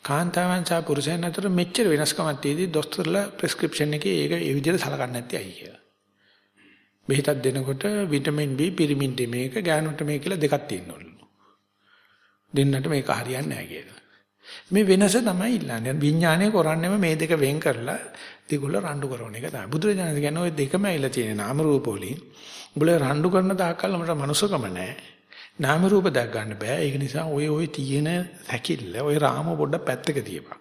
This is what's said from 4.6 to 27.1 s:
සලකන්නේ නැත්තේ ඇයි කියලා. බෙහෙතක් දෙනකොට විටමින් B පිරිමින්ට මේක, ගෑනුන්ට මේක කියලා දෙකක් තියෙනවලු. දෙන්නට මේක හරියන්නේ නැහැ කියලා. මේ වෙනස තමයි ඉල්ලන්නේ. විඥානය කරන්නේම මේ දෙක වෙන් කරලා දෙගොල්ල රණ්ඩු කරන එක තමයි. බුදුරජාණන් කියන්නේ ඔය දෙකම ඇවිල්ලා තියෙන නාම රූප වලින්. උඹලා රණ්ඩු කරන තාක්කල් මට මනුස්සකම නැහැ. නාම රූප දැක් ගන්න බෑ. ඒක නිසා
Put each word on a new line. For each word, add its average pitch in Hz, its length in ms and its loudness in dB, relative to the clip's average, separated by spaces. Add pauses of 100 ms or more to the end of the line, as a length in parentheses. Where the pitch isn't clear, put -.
සලකන්නේ 135 300 -4
නැත්තේ 120 280 -6
ඇයි 92 160 -10
කියලා. - 260 -18 (1300)
බෙහෙතක් 139 320 2
දෙනකොට 135 440 -2 (200)
විටමින් 147 500 0
B 156 160 0
පිරිමින්ට 139 540 0
මේක, 123 360 -4
ගෑනුන්ට 156 420 0
මේක 147 200 -2
කියලා 185 180 -2
දෙකක් 147 140 4 (100)
තියෙනවලු. 90 460 -12 (1400)
දෙන්නට 139 320 2
මේක 147 220 -2
හරියන්නේ 120 400 -4
නැහැ - 180 -8
කියලා. - 340 -16 (680)
මේ 208 180 4
වෙනස 190 300 6
තමයි 214 360 2
ඉල්ලන්නේ. 131 440 -2
විඥානය 160 540 4
කරන්නේම 170 480 2
මේ 165 200 2
දෙක 160 200 0
වෙන් 147 240 2
කරලා 123 380 -2 (460)
දෙගොල්ල 143 320 -2
රණ්ඩු 147 320 -4
කරන 117 260 -8
එක 117 120 -8
තමයි. 107 220 -8
බුදුරජාණන් 160 520 2
කියන්නේ 151 220 0
ඔය 175 80 2
දෙකම 156 340 0
ඇවිල්ලා 147 260 0
තියෙන 107 260 0
නාම 107 240 -2
රූප 143 280 4
වලින්. 101 300 -6 (500)
උඹලා 165 300 4
රණ්ඩු 147 320 2
කරන 190 260 2
තාක්කල් 185 380 0
මට 170 220 -2
මනුස්සකම 147 500 0
නැහැ. 92 300 -8 (600)
නාම 151 280 2
රූප 190 240 6
දැක් 120 220 0
ගන්න 107 280 -6
බෑ. 113 220 -2
ඒක 139 160 0
නිසා 139 300 -4